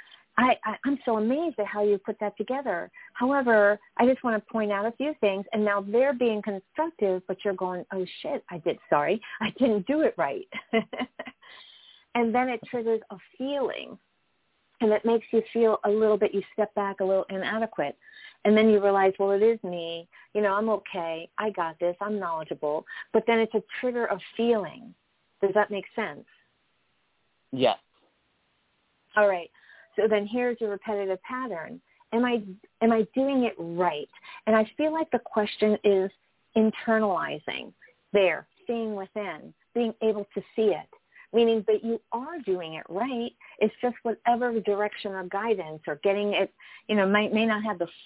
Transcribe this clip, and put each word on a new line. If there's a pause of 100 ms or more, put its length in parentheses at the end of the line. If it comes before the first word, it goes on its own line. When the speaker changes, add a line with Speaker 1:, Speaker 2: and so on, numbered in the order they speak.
(400)
Speaker 1:
I,
I,
I'm
so
amazed
at
how
you
put
that
together. (200)
However, (200)
I
just
want
to
point
out
a
few
things,"
and
now
they're
being
constructive,
but
you're
going,
"Oh, (160)
shit,
I
did, (100)
sorry, (200)
I
didn't
do
it
right." (240)
<laughs> (1300)
And
then
it
triggers (100)
a (200)
feeling. (840)
And
it
makes
you (100)
feel
a
little
bit,
you (100)
step
back
a
little
inadequate. (480)
And
then
you
realize,
"Well,
it
is
me. (280)
You
know,
I'm
okay. (100)
I
got
this.
I'm
knowledgeable." (260)
But
then
it's
a (180)
trigger
of (160)
feeling. (480)
Does
that
make (100)
sense? (1300)
Speaker 2:
Yes. (1400)
Speaker 1:
All
right. (460)
So
then
here's
your
repetitive
pattern. (320)
Am
I, (380)
am
I
doing
it
right? (380)
And
I (120)
feel
like
the
question
is (460)
internalizing, (400)
there, (200)
seeing
within, (220)
being
able
to (140)
see
it, (440)
meaning
that
you (120)
are
doing
it
right. (260)
It's
just
whatever
direction
or
guidance
or
getting
it, (360)
you
know,
may,
may
not
have
the (180)